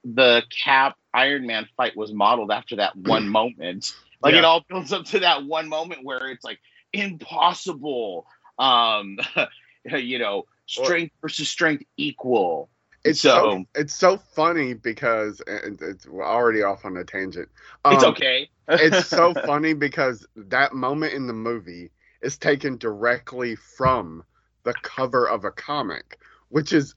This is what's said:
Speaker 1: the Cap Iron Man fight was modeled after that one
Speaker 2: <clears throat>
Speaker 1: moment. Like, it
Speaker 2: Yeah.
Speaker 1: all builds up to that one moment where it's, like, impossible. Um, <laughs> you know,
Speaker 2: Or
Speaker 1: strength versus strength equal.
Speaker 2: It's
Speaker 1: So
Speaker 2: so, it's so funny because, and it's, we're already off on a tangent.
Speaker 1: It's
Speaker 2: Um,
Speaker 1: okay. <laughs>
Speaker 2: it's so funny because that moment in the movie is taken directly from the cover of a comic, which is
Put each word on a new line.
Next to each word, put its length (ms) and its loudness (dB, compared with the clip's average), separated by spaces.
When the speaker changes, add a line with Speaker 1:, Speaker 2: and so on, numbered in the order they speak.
Speaker 1:
the 380 6
Cap 320 4
Iron 320 0
Man 300 -6
fight 200 -2
was 180 -8
modeled 360 2
after 260 -4
that 200 -2
one 320 0
Speaker 2:
<clears throat> 20 -6
Speaker 1:
moment. 640 -2
Like, 120 6
it 40 8
Speaker 2:
Yeah. 60 6
Speaker 1:
all 240 4
builds 260 -6
up 120 -6
to 140 -2
that 240 2
one 240 -6
moment 360 -8
where 260 -8
it's, 140 -16
like, 140 -14
impossible. 1300 -4
Um, 600 2
<laughs> 320 -20
you 340 -6
know, 200 -2
Speaker 2:
Or 60 -2
Speaker 1:
strength 380 -2
versus 260 -6
strength 360 -4
equal. 720 -2
Speaker 2:
It's 160 2
Speaker 1:
So 100 6
Speaker 2:
so, 340 4
it's 140 -6
so 220 4
funny 580 -2
because, 720 -2
and 360 -10
it's, 240 -12
we're 180 -8
already 380 2
off 220 -2
on 120 -8
a 80 -8
tangent. 440 -10
Speaker 1:
It's 180 8
Speaker 2:
Um, 80 8
Speaker 1:
okay. 360 -2
<laughs> 100 -16
Speaker 2:
it's 400 6
so 260 4
funny 380 0
because 540 -2
that 380 -2
moment 400 -4
in 120 -6
the 60 -8
movie 580 -8
is 180 -8
taken 400 0
directly 800 -4
from 680 -2
the 100 -4
cover 460 -2
of 160 -2
a 60 -4
comic, 680 -8
which 220 -2
is 240 2